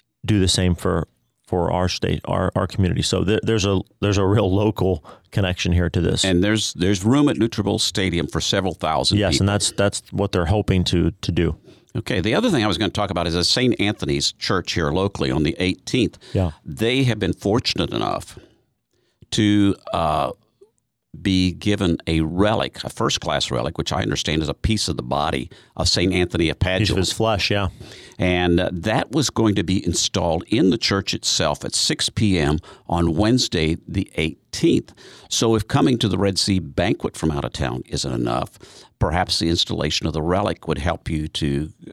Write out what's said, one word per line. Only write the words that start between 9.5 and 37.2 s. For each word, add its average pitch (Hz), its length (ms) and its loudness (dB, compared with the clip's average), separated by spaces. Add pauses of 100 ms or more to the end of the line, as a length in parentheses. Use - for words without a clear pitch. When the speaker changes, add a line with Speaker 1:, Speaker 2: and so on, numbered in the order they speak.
Speaker 1:
that's - 400 0
what 98 200 -2
they're 87 140 0
hoping 95 400 2
to, 85 260 2
to - 200 -8
do. 82 260 0 (380)
Speaker 2:
Okay, - 260 -4
the 107 120 0
other 226 160 2
thing 135 140 2
I 107 40 2
was 87 100 0
gonna 101 140 -2
talk 98 200 -2
about 85 160 -2
is 82 60 -2
the 87 100 0
Saint 127 360 2
Anthony's 73 520 -2
Church - 420 -4
here 78 180 0
locally 90 400 0
on 76 120 0
the 76 160 0
eighteenth. 92 580 -2 (160)
Speaker 1:
Yeah. 90 180 2 (140)
Speaker 2:
They 117 380 0
have 113 160 0
been 87 140 0
fortunate 98 580 -2
enough 50 480 -4 (920)
to, 104 440 4 (180)
uh, 78 380 0 (880)
be 92 300 2
given 87 560 0
a 80 140 2
relic, 87 600 0
a - 60 -6
first-class - 600 -2
relic, 62 260 -4
which - 160 -4
I 76 80 -2
understand 78 400 -2
is 73 80 -4
a 71 60 -4
piece - 320 -2
of 69 100 -4
the - 60 -6
body 69 480 -2 (240)
of 85 120 -2
Saint 92 240 2
Anthony 87 380 0
of - 80 -4
Padua. 92 220 0
Speaker 1:
Piece 104 100 2
of 113 80 0
his 90 160 0
flesh, 110 380 0
yeah. 101 160 0 (500)
Speaker 2:
And, 90 420 2
uh, 87 140 0
that 107 380 -2
was 143 180 0
going 110 240 2
to 95 100 0
be 92 220 0
installed 87 640 0
in 107 240 4
the - 80 2
church - 340 0
itself 80 500 -2
at - 120 -6
six - 340 -2
P 95 300 2
M 76 180 2 (300)
on 85 280 2
Wednesday 92 640 2 (100)
the - 280 -4
eighteenth. - 760 0 (380)
So 117 240 2
if 107 140 0
coming 135 320 2
to 117 80 0
the 95 100 0
Red 98 220 0
Sea 98 180 2
Banquet 90 580 -2
from 80 140 -2